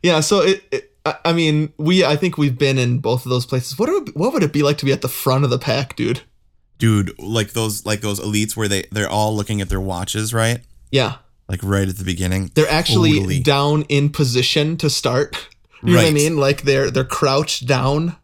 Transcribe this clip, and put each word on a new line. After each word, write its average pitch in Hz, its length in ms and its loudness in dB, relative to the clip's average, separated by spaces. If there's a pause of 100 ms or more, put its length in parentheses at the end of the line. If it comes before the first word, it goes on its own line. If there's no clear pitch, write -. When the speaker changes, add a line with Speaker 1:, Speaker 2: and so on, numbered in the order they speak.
Speaker 1:
Yeah, 165 160 4
so 190 220 2
it, - 300 2
it, - 200 -6 (140)
I, 156 100 -2 (100)
I 165 80 2
mean, 151 440 0
we, 175 280 4
I 147 100 2
think 180 220 -2
we've 139 200 0
been 135 200 2
in 123 220 0
both 123 260 -2
of 127 40 -8
those 123 160 0
places. 131 340 -4
What 247 100 0
would, 349 260 -4
what 208 180 -2
would 262 100 0
it - 100 -2
be 147 100 2
like 147 160 2
to 135 60 -6
be 143 60 2
at - 100 -2
the - 60 -6
front 131 360 0
of 135 60 2
the 123 100 0
pack, 123 360 -4
dude? 113 260 -2 (560)
Speaker 2:
Dude, 104 420 2
like 107 340 -4
those, 107 320 -4
like 107 160 -2
those 104 180 -4
elites 107 360 -2
where 110 120 -2
they, 98 240 -2
they're 104 180 -2
all 107 260 -2
looking 104 260 -2
at 95 80 -6
their 95 120 -2
watches, 95 520 -4
right? 117 260 0 (320)
Speaker 1:
Yeah. 131 240 0 (320)
Speaker 2:
Like, - 160 -6
right 98 260 0
at 95 80 -6
the 98 60 -10
beginning. 92 500 -4
Speaker 1:
They're 151 160 2
actually 120 440 2
Speaker 2:
Totally. 101 260 0
Speaker 1:
down 143 500 2
in 143 200 2
position 147 680 0
to 156 120 0
start. 139 460 -2 (460)
You 180 120 2
know - 20 8
what 170 60 8
I 170 40 6
Speaker 2:
Right. 156 80 4
Speaker 1:
mean? 151 240 2
Like, 139 240 2
they're, 135 300 2
they're 131 120 0
crouched 135 640 0
down. 143 580 0